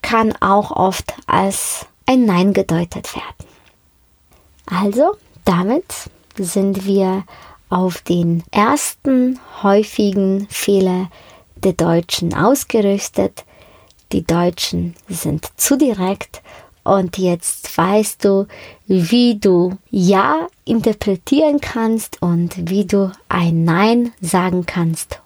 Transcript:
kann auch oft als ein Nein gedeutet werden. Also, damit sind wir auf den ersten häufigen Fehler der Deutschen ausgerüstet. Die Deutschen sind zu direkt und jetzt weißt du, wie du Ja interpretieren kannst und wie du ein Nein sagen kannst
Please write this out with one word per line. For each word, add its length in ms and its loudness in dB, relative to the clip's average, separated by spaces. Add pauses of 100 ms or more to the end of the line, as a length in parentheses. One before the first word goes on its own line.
kann 380 0
auch 300 2
oft 420 -2 (140)
als 600 -2 (240)
ein 140 4
Nein 280 4
gedeutet 640 -2
werden. 340 -16 (1160)
Also, 480 2 (300)
damit 680 0 (260)
sind 480 -2
wir 380 0 (460)
auf 340 -2
den 480 0
ersten 880 0 (240)
häufigen 880 2
Fehler 580 0 (460)
der 200 -2
Deutschen 600 0
ausgerüstet. 1080 0 (680)
Die 140 -2
Deutschen 720 -2 (120)
sind 480 -6
zu 200 0
direkt 680 -2 (400)
und 340 0
jetzt 640 -4
weißt 460 0
du, 240 2 (400)
wie 500 2
du 380 2 (140)
Ja 580 2 (160)
interpretieren 960 0
kannst 640 -4
und 480 -2
wie 160 0
du 260 0 (160)
ein 340 0
Nein 580 2
sagen 460 -2
kannst 600 -4